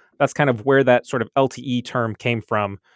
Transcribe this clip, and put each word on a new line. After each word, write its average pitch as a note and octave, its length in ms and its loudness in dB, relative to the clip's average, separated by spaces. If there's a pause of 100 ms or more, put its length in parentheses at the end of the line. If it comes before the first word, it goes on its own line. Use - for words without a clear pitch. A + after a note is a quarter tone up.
(180)
that's C#3 140 0
kind D3 180 2
of A2+ 140 -4
where C3+ 180 4
that B2 240 2
sort B2 160 -4
of G#2 140 -6
L C3+ 120 2
T B2+ 140 -14
E B2 200 -4
term A#2 340 -4
came A#2+ 240 -2
from. G#2 380 -4 (180)